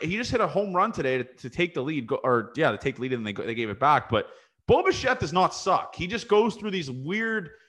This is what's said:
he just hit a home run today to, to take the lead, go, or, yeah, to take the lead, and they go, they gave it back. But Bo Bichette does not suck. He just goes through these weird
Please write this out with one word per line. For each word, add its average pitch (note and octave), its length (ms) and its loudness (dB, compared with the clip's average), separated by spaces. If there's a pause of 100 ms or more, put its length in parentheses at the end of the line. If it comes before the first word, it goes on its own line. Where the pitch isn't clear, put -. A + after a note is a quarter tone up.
he E3+ 160 -2
just A#3+ 120 -6
hit A#3 120 2
a F3+ 40 2
home F#3+ 280 -2
run G3+ 180 2
today C3 260 0
to, B2 60 -2
to - 240 -14
take F3 240 -2
the C#3+ 100 -2
lead, C#3 260 -4
go, C3+ 160 0
or, A#2 320 2
yeah, D3 140 4
to G#2 80 -2
take - 180 -4
the A#2 60 -8
lead, B2+ 120 -2
and A2+ 120 -6
they G#2 60 -4
go, A2+ 120 -6
they A2+ 100 -4
gave A2+ 160 -4
it G2 100 -6
back. C#3 300 4
But G#2+ 180 2 (400)
Bo D4+ 140 6
Bichette C4 380 0
does D#3 120 -4
not F3+ 220 4
suck. D#3 400 0
He E3+ 120 -4
just G3+ 220 -6
goes G#3 280 4
through G#3 160 -6
these D#3+ 180 -4
weird F#3+ 600 -4 (180)